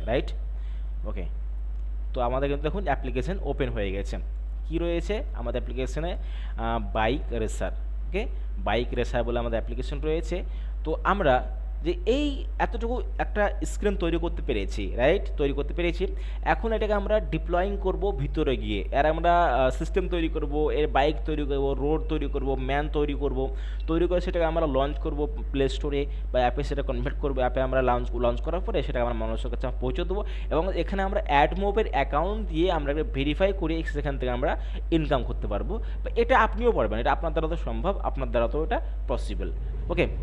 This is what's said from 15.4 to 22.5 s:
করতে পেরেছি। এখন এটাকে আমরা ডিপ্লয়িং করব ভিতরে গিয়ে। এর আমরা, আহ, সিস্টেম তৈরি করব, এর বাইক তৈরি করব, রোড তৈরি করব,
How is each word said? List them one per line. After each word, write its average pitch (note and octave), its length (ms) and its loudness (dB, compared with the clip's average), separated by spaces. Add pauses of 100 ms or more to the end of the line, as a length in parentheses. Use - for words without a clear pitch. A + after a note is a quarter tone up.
করতে D3 200 -2
পেরেছি। E3+ 340 0 (460)
এখন A3 200 0
এটাকে G#3+ 200 0
আমরা G#3 260 2 (140)
ডিপ্লয়িং F3 480 0
করব F3+ 300 0
ভিতরে C#3+ 520 0
গিয়ে। G#2 180 0 (100)
এর C#3 140 4
আমরা, E3 280 4 (100)
আহ, C3 260 4 (100)
সিস্টেম F3+ 280 0
তৈরি E3+ 280 0
করব, C#3+ 180 -2 (260)
এর D3+ 80 4
বাইক C#3+ 280 4 (100)
তৈরি D3+ 240 0
করব, C#3 160 2 (180)
রোড D3+ 260 2
তৈরি D3+ 260 0
করব, C3+ 200 0